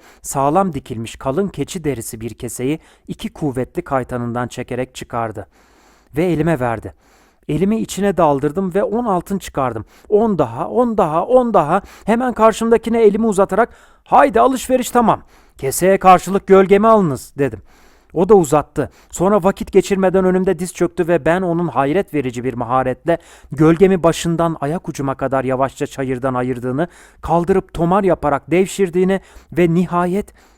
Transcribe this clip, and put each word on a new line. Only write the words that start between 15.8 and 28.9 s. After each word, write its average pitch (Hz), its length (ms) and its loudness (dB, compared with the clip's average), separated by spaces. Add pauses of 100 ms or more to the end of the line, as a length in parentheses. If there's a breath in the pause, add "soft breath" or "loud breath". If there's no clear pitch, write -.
karşılık 185 480 4
gölgemi 196 420 6
alınız.' 185 500 2
dedim. 135 240 -4 (520 soft breath)
O 175 140 0
da 214 60 8
uzattı. 151 560 2 (200 soft breath)
Sonra 196 340 0
vakit 196 280 -2
geçirmeden 190 520 2
önümde 185 340 0
diz 175 160 -8
çöktü 175 340 -2
ve 170 160 0
ben 175 180 0
onun 170 260 -2
hayret 151 460 -2
verici 123 300 -4
bir 123 100 -2
maharetle 127 640 -2 (340 loud breath)
gölgemi 160 500 4
başından 165 580 0
ayak 160 280 -6
ucuma 139 260 -6
kadar 131 300 -4
yavaşça 131 420 -2
çayırdan 131 480 -6
ayırdığını, 127 540 -4 (320 soft breath)
kaldırıp 175 540 -2
tomar 175 300 0
yaparak 147 460 -2
devşirdiğini 185 720 0 (320 soft breath)